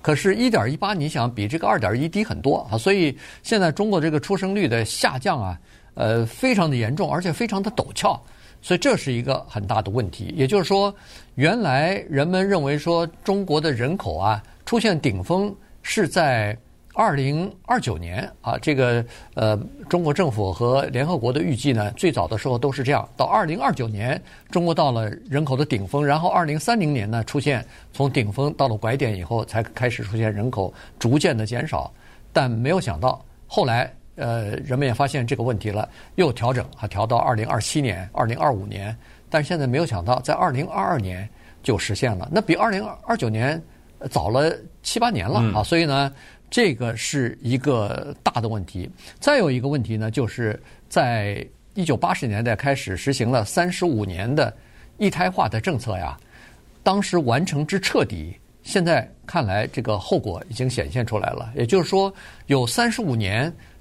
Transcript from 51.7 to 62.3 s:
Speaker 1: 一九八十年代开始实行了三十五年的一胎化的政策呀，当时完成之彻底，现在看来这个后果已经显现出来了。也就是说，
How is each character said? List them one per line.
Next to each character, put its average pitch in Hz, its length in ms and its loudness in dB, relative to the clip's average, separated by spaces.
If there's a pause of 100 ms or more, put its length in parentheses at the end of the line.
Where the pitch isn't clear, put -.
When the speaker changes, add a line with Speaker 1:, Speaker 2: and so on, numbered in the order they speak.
Speaker 1:
一 180 120 -2
九 143 100 2
八 180 180 0
十 143 140 -4
年 107 160 -2
代 113 120 2
开 139 200 0
始 98 220 -6
实 135 160 -2
行 120 180 0
了 117 140 2
三 180 260 0
十 180 140 -2
五 113 180 0
年 95 300 -4
的 135 200 2 (440)
一 208 120 2
胎 180 220 0
化 131 160 0
的 110 140 -2
政 147 180 -2
策 101 180 -4
呀， 71 200 -6 (680)
当 196 180 4
时 180 160 0
完 139 280 2
成 151 200 0
之 190 140 -2
彻 190 240 0
底， 85 320 -6 (280)
现 190 220 0
在 160 240 2 (160)
看 156 200 -2
来 104 220 0
这 127 140 -6
个 107 160 0
后 151 220 0
果 87 300 -6
已 123 40 -10
经 127 160 -2
显 82 220 -4
现 120 140 -2
出 107 120 -2
来 - 120 0
了。 - 260 -8
也 120 100 0
就 185 160 4
是 151 80 -2
说， 196 240 2 (340)